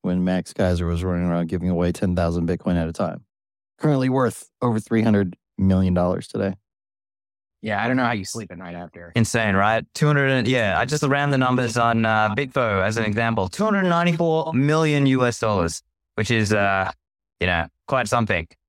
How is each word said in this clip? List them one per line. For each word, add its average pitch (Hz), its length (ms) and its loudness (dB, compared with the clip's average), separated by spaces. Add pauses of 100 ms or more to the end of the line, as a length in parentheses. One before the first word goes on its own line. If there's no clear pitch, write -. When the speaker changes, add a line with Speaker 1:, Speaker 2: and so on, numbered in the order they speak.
Speaker 1:
when 90 200 0
Max 92 300 -2
Keiser 90 340 0
was 85 160 -2
running 90 240 -2
around 85 220 -2
giving 90 200 -2
away 87 220 2
ten 87 240 -2
thousand 85 320 0
Bitcoin 87 280 -2
at 82 120 0
a 85 60 -8
time. 85 320 -6 (540)
Currently 135 300 2
worth 127 380 0 (140)
over 117 180 0
three 110 220 0
hundred 101 340 2 (220)
million 92 380 2
dollars 87 320 -2
today. 98 260 -4 (1080)
Speaker 2:
Yeah, 104 200 -2
I 117 40 -2
don't 127 100 0
know 127 80 0
how 120 60 0
you 101 140 -4
sleep 107 260 -10
at 87 80 -14
night 87 160 -12
after. 85 400 -16
Speaker 3:
Insane, 113 400 0
right? 107 280 2 (120)
Two 151 100 0
hundred 143 240 2
and, 127 180 2
yeah, 110 320 2
I 120 60 0
just 147 180 -2
ran 143 280 0
the 135 80 2
numbers 127 380 0
on, 117 280 2
uh, 107 300 2
Bitvo 120 480 0
as 107 140 0
an 113 80 0
example. 107 440 0
Two - 140 -4
hundred 202 200 0
ninety-four 170 680 0
million 147 540 2
U 131 180 2
S 120 140 -2
dollars, 95 420 0 (320)
which 107 160 -4
is, 110 240 2
uh, 98 380 0 (480)
you 87 80 0
know, 87 200 0 (200)
quite 127 200 0
something. 104 400 -2 (220)